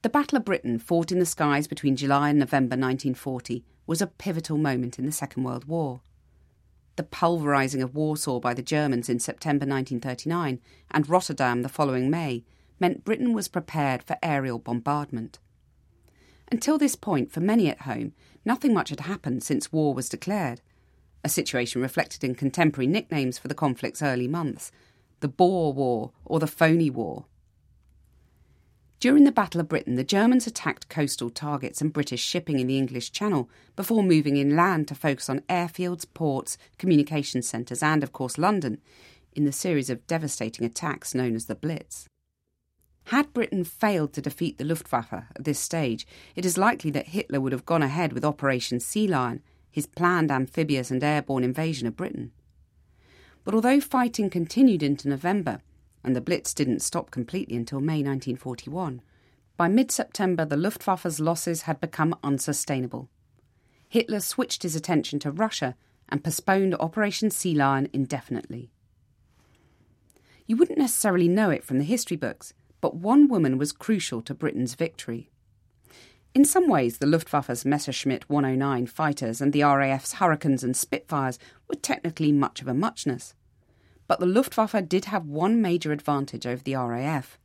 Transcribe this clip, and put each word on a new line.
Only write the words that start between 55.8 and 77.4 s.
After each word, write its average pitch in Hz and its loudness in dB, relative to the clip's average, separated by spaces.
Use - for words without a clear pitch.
and 123 2
the 123 0
Blitz - -4
didn't 131 0
stop - -4
completely 123 -6
until 120 -4
May 151 0
nineteen 135 -2
forty-one, 127 -8
by 175 6
mid-September 190 2
the 147 0
Luftwaffe's 180 -2
losses 165 0
had - -4
become 160 0
unsustainable. 135 -2
Hitler 226 0
switched - -4
his 165 -4
attention 156 -2
to 147 -4
Russia 160 -2
and - -4
postponed 190 2
Operation 208 -2
Sea 170 -2
Lion 139 4
indefinitely. 127 -6
You 226 0
wouldn't 330 4
necessarily 190 4
know 190 4
it - 0
from 131 0
the 143 2
history 180 -2
books, - -8
but - -2
one 254 8
woman 156 2
was 147 -2
crucial 165 -2
to 135 -8
Britain's 123 -4
victory. 117 -8
In 277 8
some 359 4
ways, 127 4
the 143 2
Luftwaffe's 147 0